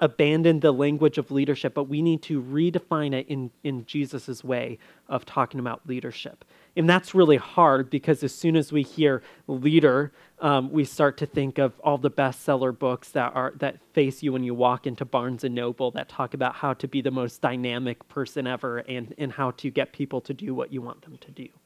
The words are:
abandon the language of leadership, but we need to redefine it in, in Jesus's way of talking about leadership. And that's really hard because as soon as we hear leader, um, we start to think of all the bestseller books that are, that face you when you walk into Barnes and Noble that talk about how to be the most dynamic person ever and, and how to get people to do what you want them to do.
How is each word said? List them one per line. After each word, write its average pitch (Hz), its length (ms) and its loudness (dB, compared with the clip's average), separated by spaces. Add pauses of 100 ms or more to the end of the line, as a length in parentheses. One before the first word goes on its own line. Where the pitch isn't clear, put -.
abandon 156 580 2
the 147 120 4
language 147 440 2
of 147 140 -4
leadership, 139 420 -2
but 143 120 -4
we 147 180 -4
need 165 220 2
to 143 180 -4
redefine 151 720 -2
it 131 140 -4
in, 131 220 -6 (140)
in 131 220 -6
Jesus's 135 580 -8
way 120 340 -4 (300)
of 127 160 -4
talking - 340 -4
about 120 280 -8
leadership. - 580 -10 (300)
And 165 140 4
that's 180 260 2
really 160 220 8
hard 135 540 4
because 147 320 0
as 139 120 -4
soon 165 220 2
as 147 160 0
we 147 100 2
hear 139 400 2 (240)
leader, 143 640 4 (300)
um, 139 320 2
we 151 140 2
start 143 320 2
to 147 80 -4
think 139 320 -2
of 135 220 0
all 143 180 2
the 135 120 0
bestseller 131 680 0
books 127 340 -4
that 123 240 -2
are, 131 240 -2
that 139 180 -4 (160)
face 135 300 0
you 143 100 -2
when 127 100 -2
you 123 120 -4
walk 123 320 2
into 131 180 -6
Barnes 123 400 -4
and 123 100 -4
Noble 120 360 -2
that 135 180 -8
talk - 240 -6
about 127 220 -4
how 135 180 -2
to 131 160 -6
be 139 140 -2
the 135 80 -2
most 127 320 -4
dynamic 123 680 -4
person 131 380 -6
ever 123 320 -6
and, 123 400 -10
and 135 140 -6
how 131 200 -2
to - 180 -8
get 139 220 -2
people 135 300 -6
to - 100 -8
do 131 220 -8
what 127 180 -6
you 131 80 -8
want 120 220 -14
them 160 160 -20
to - 120 -20
do. - 180 -18 (180)